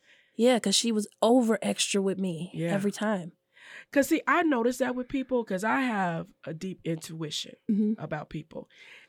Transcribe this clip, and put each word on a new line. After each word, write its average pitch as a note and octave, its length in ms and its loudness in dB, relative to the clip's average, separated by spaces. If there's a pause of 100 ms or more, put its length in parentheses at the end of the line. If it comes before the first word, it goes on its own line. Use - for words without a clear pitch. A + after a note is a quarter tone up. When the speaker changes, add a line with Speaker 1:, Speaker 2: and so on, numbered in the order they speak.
(360)
Speaker 1:
Yeah, A#3+ 220 6
'cause G3 180 0
she A#3 160 2
was G#3+ 160 -2 (140)
over A3+ 400 6
extra G3+ 380 -2
with F#3+ 180 0
me F3+ 360 -4
Speaker 2:
Yeah. E3 180 -2
Speaker 1:
every G3+ 200 0
time. G3 400 -4 (600)
Speaker 2:
'Cause C#4 160 4
see, D#4+ 180 2
I D#4 160 4
noticed B3+ 380 2
that B3 140 0
with B3 140 -6
people B3+ 360 -2
'cause F#3+ 200 -4
I B3 180 2
have F#3 460 -2 (160)
a - 100 -8
deep F3 300 -10
intuition E3 720 -8 (140)
Speaker 1:
Mm-hmm. G#3+ 220 2 (100)
Speaker 2:
about - 280 -8
people. - 380 -12 (400)